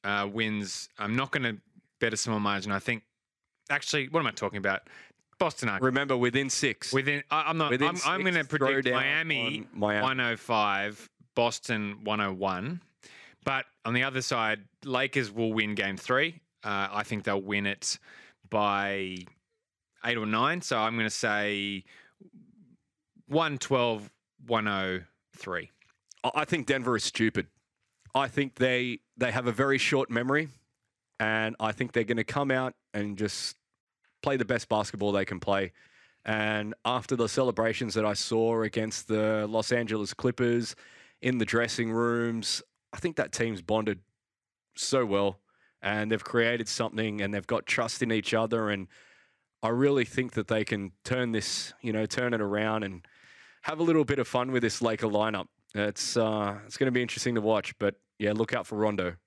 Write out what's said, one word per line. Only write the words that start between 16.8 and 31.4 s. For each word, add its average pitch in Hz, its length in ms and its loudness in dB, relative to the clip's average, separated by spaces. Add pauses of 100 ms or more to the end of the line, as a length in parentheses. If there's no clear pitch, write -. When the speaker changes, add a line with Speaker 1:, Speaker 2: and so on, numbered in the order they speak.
Speaker 1:
I 104 120 -2
think 104 200 -4
they'll 101 160 0
win 101 280 -2
it - 320 -4 (500)
by 98 680 0 (880)
eight 120 120 0
or 110 80 -2
nine. 131 360 0
So 120 180 0
I'm 110 180 0
gonna 110 140 0
say 104 720 -2 (1400)
one 151 300 2
twelve, 117 520 0 (360)
one 113 220 0
oh 95 340 -2 (340)
three. 87 340 -8 (540)
Speaker 2:
I, 123 120 -2
I 151 100 0
think 156 220 -2
Denver 127 280 2
is 104 80 -2
stupid. - 440 0 (680)
I 135 120 2
think 135 280 -2
they, 127 460 0 (160)
they 120 140 0
have 123 140 0
a 120 60 2
very 135 260 2
short 131 320 2
memory, 135 380 0 (720)
and 110 400 0